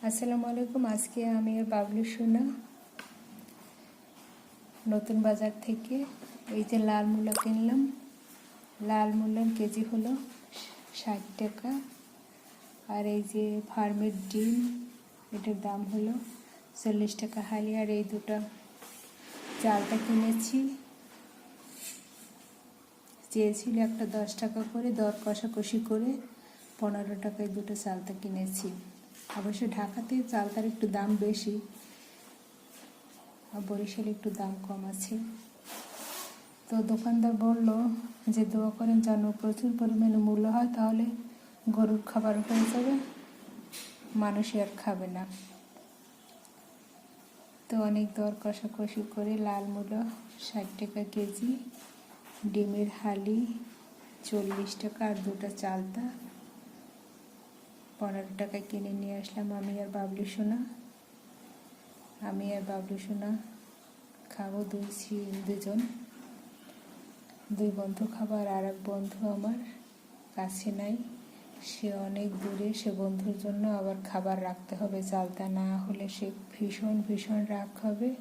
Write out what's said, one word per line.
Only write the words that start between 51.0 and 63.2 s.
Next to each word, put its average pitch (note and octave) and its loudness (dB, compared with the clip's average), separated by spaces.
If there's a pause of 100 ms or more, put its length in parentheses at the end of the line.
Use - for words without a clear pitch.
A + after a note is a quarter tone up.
কেজি, G#3 0 (880)
ডিমের G#3 2 (160)
হালি G#3+ 2 (800)
চল্লিশ G3 -2
টাকা, G#3+ -2
আর G#3+ 2 (100)
দুটো G3 -4
চালতা F#3+ -2 (2000)
পনেরো G3 -4 (120)
টাকায় G3+ -4
কিনে G3+ -4
নিয়ে G3+ -4
আসলাম G3+ -4
আমি G3+ -4
আর G3 -4
বাবলু G3 -2
সোনা। G#3+ 0 (1600)
আমি G3+ -4
আর G3 -4
বাবলু F#3+ -4
সোনা G#3 -2 (960)